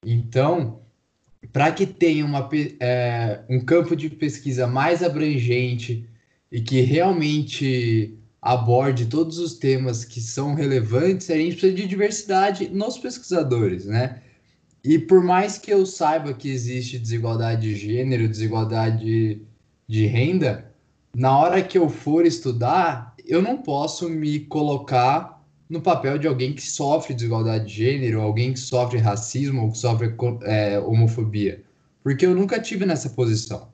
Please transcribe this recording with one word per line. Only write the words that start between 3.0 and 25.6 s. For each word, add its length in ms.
um 120
campo 360
de 140
pesquisa 560
mais 360
abrangente 1040
e 100
que 200
realmente 1400
aborde 680
todos 320
os 160
temas 500
que 160
são 340
relevantes, 760
a 60
gente 160
precisa 220
de 120
diversidade 840
nos 280
pesquisadores, 920
né? 360
E 140
por 240
mais 360
que 140
eu 120
saiba 480
que 160
existe 500
desigualdade 640
de 140
gênero, 520
desigualdade 1120
de 180
renda, 680
na 240
hora 240
que 160
eu 100
for 380
estudar, 880
eu 160
não 180
posso 500
me 320
colocar 1000